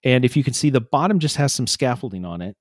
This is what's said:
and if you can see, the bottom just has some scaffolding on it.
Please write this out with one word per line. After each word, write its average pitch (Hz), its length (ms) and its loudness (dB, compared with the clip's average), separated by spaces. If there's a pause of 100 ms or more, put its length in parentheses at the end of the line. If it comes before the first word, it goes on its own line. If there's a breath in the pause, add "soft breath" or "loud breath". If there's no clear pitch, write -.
and 127 200 4
if 127 120 2
you 139 80 2
can 131 80 0
see, - 180 0
the 131 120 2
bottom 175 360 2
just 151 180 -2
has 143 160 0
some 123 140 -4
scaffolding 120 600 -4
on 87 160 -8
it. 95 180 -10